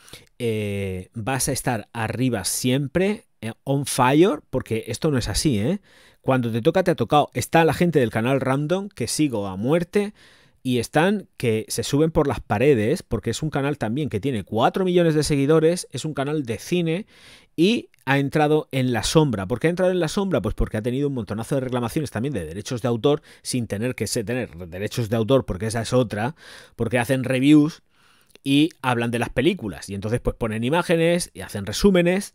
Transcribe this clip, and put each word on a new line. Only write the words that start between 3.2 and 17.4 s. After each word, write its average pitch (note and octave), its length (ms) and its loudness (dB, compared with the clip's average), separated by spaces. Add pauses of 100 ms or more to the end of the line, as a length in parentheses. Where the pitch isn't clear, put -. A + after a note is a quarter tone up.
eh, A2+ 140 -8 (100)
on C#3 220 -2
fire, D3+ 640 4
porque A2+ 380 -4
esto D#3 220 -2
no C#3 80 2
es A2+ 120 -2
así, A2+ 280 0
¿eh? C#3 220 0 (400)
Cuando B2+ 320 0
te A#2 100 -2
toca, E3+ 220 2
te F3 80 2
ha - 40 2
tocado. C#3 380 2
Está E3 300 2
la F3+ 100 4
gente F3 260 2
del A#2 100 2
canal B2 320 0
Random, D3+ 480 -2
que - 180 -8
sigo A#2 400 -2
a F#2+ 80 -8
muerte, F3 580 -2 (520)
y B2 140 0
están F3 560 0
que A2+ 320 -2
se - 160 -4
suben D#3 280 2
por D#3 140 2
las - 140 -4
paredes, B2 640 2
porque A#2 280 -4
es - 120 -6
un D#3 60 -2
canal C#3+ 280 -2
también B2 300 -2
que G2+ 140 -4
tiene A#2 240 -2
cuatro E3+ 400 2
millones F3 280 4
de D3+ 100 2
seguidores, D#3 680 2
es C3+ 140 -8
un D#3 80 -6
canal C#3+ 300 -4
de A2 140 -6
cine, E3+ 480 -2 (520)